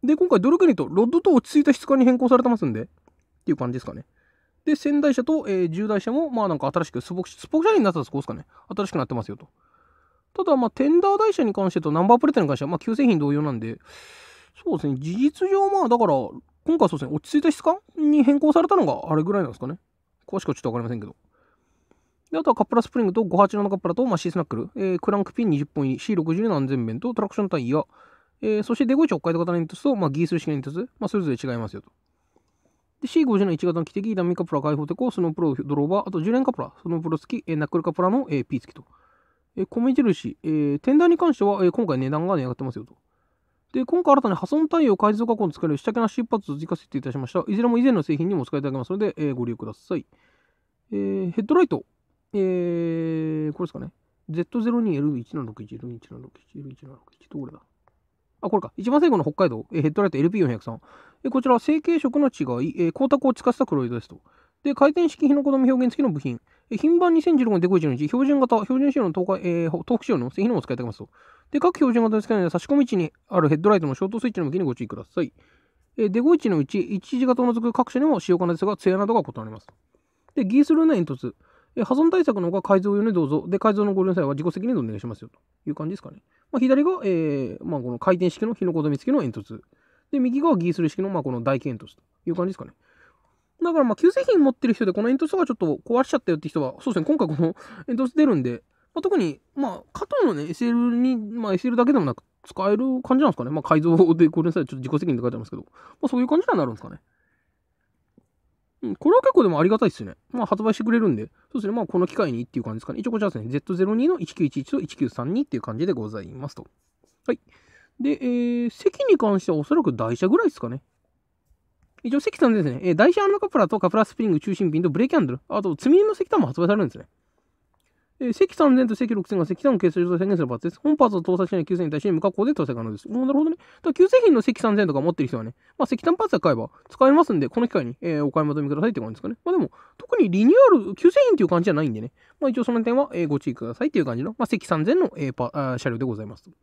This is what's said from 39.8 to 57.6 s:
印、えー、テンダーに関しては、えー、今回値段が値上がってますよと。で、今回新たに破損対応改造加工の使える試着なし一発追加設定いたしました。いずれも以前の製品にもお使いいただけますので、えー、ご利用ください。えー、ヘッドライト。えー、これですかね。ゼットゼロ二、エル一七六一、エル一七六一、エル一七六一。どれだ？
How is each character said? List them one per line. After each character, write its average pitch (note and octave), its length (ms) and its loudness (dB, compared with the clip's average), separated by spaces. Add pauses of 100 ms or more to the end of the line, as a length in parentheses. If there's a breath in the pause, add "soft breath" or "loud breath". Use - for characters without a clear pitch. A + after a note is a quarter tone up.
印、 A#3+ 500 0
え - 40 -6
ー、 D3 320 -2
テ C4 140 0
ン D4 40 6
ダ E4+ 80 6
ー E4+ 40 6
に E4+ 80 4
関 E4+ 180 2
し - 20 -20
て - 60 0
は、 G3+ 200 2
え F3+ 40 4
ー、 F3 40 4
今 A3+ 140 -2
回 C#3 140 -2
値 C3 100 -2
段 D#3 160 -2
が F#3+ 100 0
値 D3 60 0
上 B2+ 60 -4
が B2 60 -4
っ - 20 -6
て - 80 -10
ま C3 80 -6
す A#2 80 -12
よ A2 60 -14
と。 - 120 -20 (800)
で、 C4 80 0
今 F4 220 0
回 C#4+ 80 6
新 C#4 80 4
た A3+ 80 -2
に F#3 60 0
破 F3+ 120 -8
損 D4+ 220 0
対 D#4+ 200 2
応 G3 60 4
改 G#3 200 2
造 A3+ 120 -2
加 A#3 80 0
工 G#3 120 -2
の D#3 40 -4
使 - 140 -16
え - 20 0
る D3 100 0
試 - 60 -10
着 A3 160 -2
な A3+ 80 0
し - 100 -4
一 A#3 120 -4
発 A3 160 -4 (120)
追 D#3 80 -8
加 E3+ 120 -6
設 - 120 -20
定 - 80 -8
い C#3+ 40 -6
た C#3 100 -8
し C3 60 -8
ま C3 100 -6
し - 60 -14
た。 F3+ 120 -2
い G3+ 120 -4
ず A3+ 40 0
れ A#3+ 60 2
も A#3 100 2
以 A#3+ 60 2
前 C4+ 80 4
の F3+ 120 2
製 D3+ 120 -2
品 E3 140 -2
に G3+ 40 -2
も F3 100 -2
お - 20 -6
使 - 100 -8
い C#3+ 60 -2
い - 20 -8
た C#3+ 60 -4
だ - 20 -4
け C3+ 60 -6
ま B2 80 -6
す - 80 -20
の G3 40 -6
で、 G3+ 200 -2
え D3 160 -2
ー、 - 20 -6
ご B2+ 80 -4
利 A#2+ 80 -4
用 A2 60 -8
く A#2 80 -12
だ A2 80 -12
さ - 240 -8
い。 - 80 -8 (880)
え - 20 -6
ー、 G3 380 -4
ヘ A3 80 -2
ッ G3+ 40 -4
ド D4+ 100 2
ラ F4+ 80 0
イ - 40 0
ト。 - 160 -6 (480)
え G#3 60 -4 (1120)
ー、 - 20 -6
こ F3+ 120 -8
れ - 20 -4
で - 20 -12
す - 60 -16
か - 60 -14
ね。 D3 120 -14 (380)
ゼ E3 140 -4
ッ - 20 -4
ト A#3+ 160 -6
ゼ A#3 100 -2
ロ A#3+ 80 0
二、 G#3 160 0
エ C#3 60 -2
ル C#3+ 180 -2
一 A#2 140 -12
七 C#3+ 120 -6
六 A2+ 160 -14
一、 A2 140 -16
エ - 20 -16
ル A#2+ 140 -14
一 A2+ 160 -18
七 A#2 100 -20
六 B2+ 220 -20
一、 - 180 -20
エ C#3+ 60 -16
ル C3+ 80 -16
一 C3 120 -20
七 C#3+ 40 -20
六 C3 140 -20 (180)
一。 - 100 -20
ど C#3 160 -10
れ B2+ 60 -16
だ？ D#3 80 -20 (800)